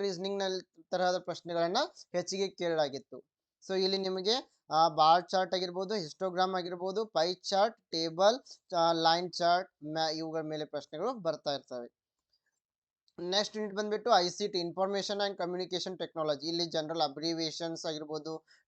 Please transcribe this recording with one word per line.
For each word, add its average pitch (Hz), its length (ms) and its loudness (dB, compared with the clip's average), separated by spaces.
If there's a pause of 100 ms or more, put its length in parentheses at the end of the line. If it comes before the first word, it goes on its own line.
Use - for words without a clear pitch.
ರೀಸನಿಂಗ್ 196 380 -4
ನಲ್ಲಿ 185 200 -4 (280)
ತರಹದ 180 360 2
ಪ್ರಶ್ನೆಗಳನ್ನ 170 520 0 (360)
ಹೆಚ್ಚಿಗೆ 185 340 -2 (120)
ಕೇಳಲಾಗಿತ್ತು. 147 580 -2 (480)
So 190 80 -2 (100)
ಇಲ್ಲಿ 190 220 0
ನಿಮಗೆ 190 280 0 (380)
ಆ, 160 160 6
ಬಾರ್ 160 400 6
ಚಾರ್ಟ್ 185 260 0
ಆಗಿರ್ಬೋದು, 185 380 -4
ಹಿಸ್ಟೋಗ್ರಾಮ್ 185 640 -2
ಆಗಿರ್ಬೋದು, 185 500 -4
ಪೈ 175 280 0
ಚಾರ್ಟ್, 202 440 2 (140)
ಟೇಬಲ್, 170 480 4 (360)
ಆ, 165 160 6
ಲೈನ್ 165 400 4
ಚಾರ್ಟ್, 175 400 2 (140)
ಮ್ಯಾ-, 156 280 -2
ಇವುಗಳ 160 280 -6
ಮೇಲೆ 156 240 -4
ಪ್ರಶ್ನೆಗಳು 151 480 -6
ಬರ್ತಾ 165 400 -4
ಇರ್ತವೆ. 127 360 -10 (1400)
ನೆಕ್ಸ್ಟ್ 202 280 -2
ಯೂನಿಟ್ 214 160 -4
ಬಂದ್ಬಿಟ್ಟು 208 380 -2
ಐ 180 180 6
ಸಿ 208 180 -4
ಟಿ, 175 140 -2
Information 190 560 -2
and 202 200 -2
Communication 180 560 -4
Technology. 156 540 -4
ಇಲ್ಲಿ 170 180 -2
ಜನರಲ್ 160 360 -2
ಅಬ್ರಿವಿಯೇಷನ್ಸ್ 160 840 -4
ಆಗಿರ್ಬೋದು, 156 600 -8 (220)